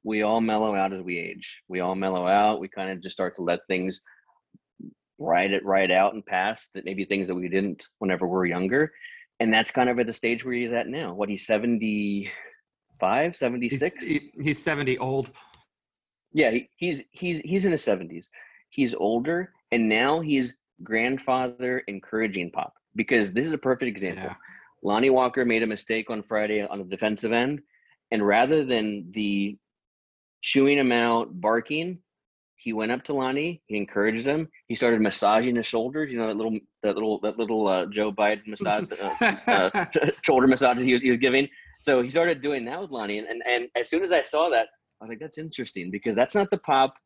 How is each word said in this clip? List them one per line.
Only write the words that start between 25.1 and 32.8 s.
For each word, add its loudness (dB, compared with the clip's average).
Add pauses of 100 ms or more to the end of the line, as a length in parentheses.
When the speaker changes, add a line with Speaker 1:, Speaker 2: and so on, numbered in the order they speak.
Speaker 1:
made 2
a 0
mistake -4
on -6
Friday -2
on -8
the -8
defensive -2
end, 0 (500)
and 0
rather 4
than -2
the -2 (840)
chewing 4
him 2
out, 0
barking, -2 (600)
he -6
went -2